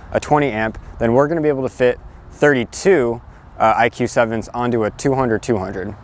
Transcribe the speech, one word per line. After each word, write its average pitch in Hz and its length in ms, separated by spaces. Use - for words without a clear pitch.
a 110 80
twenty 147 300
amp, 110 300
then 117 160
we're 143 140
gonna 160 140
be 151 80
able 135 140
to 123 60
fit 123 300
thirty-two, 131 880
uh, 110 180
I 117 120
Q 120 180
sevens 113 420
onto 120 360
a 104 40
two 135 240
hundred 123 300
two 117 140
hundred. 98 460